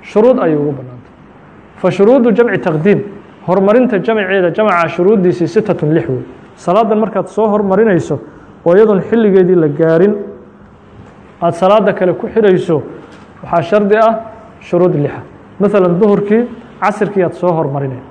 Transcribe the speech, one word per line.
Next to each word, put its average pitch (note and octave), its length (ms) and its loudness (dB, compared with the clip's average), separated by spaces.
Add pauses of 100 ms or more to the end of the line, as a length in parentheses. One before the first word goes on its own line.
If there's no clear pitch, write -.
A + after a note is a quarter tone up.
Shuruud A#3+ 380 2
ayay E3 160 0
ugu D3 160 -2
bannaan B2+ 340 -14
tahay. - 100 -20 (600)
Fa F3+ 140 0
shuruudu A#3 440 4
jamci G#3+ 260 0
taqdiim, E3 380 0 (480)
horumarinta G3+ 560 2
jamceeda, F#3+ 500 -2
jamca F#3 360 0
shuruuddiisii F3+ 580 0
sittatun, E3 460 -2
lix D#3+ 160 -2
wey. B2+ 140 -4 (320)
Salaadan G#3 440 0
markaad F#3+ 280 -4
soo A3 200 -2
hormarinayso G3 720 0 (460)
oo E3+ 100 4
iyadoon G#3 340 4
xilligeedii F#3+ 460 2
la D#3+ 120 2
gaarin, E3 480 2 (1300)
aad E3+ 120 0
salaada G3 400 2
kale F3+ 200 -2
ku G#3 140 -8
xidhayso, F#3 560 0 (600)
waxaa E3+ 180 -2
shardi G#3 340 0
ah A3+ 240 2 (420)
shuruud F3 340 0
lixa. C#3+ 260 -4 (380)
Masalan, F#3+ 400 2
duhurkii, G#3 480 2 (340)
casirkii G3 420 -2
aad D#3+ 100 -2
soo F3+ 200 -2
hormarinay. C#3 460 -4 (120)